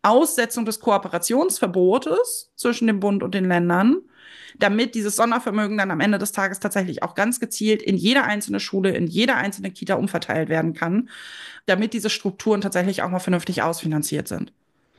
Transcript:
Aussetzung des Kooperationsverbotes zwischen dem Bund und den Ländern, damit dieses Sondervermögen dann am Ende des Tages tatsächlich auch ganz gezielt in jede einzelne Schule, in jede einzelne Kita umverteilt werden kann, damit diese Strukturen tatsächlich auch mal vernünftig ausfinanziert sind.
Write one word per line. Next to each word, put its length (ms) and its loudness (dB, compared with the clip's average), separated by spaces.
Aussetzung 640 4
des 160 -4
Kooperationsverbotes 1800 0
zwischen 320 0
dem 140 2
Bund 220 0
und 120 -4
den 140 0
Ländern, 480 4
damit 380 2
dieses 220 -2
Sondervermögen 600 0
dann 140 0
am 80 -2
Ende 180 2
des 140 -4
Tages 300 -4
tatsächlich 420 -2
auch 120 -4
ganz 260 -2
gezielt 400 0
in 160 0
jede 260 2
einzelne 380 -2
Schule, 340 0
in 120 0
jede 280 2
einzelne 360 -4
Kita 240 -4
umverteilt 520 -2
werden 260 0
kann, 360 -2
damit 260 2
diese 180 -2
Strukturen 520 -2
tatsächlich 400 -2
auch 80 -2
mal 100 -2
vernünftig 440 0
ausfinanziert 680 -2
sind. 240 -8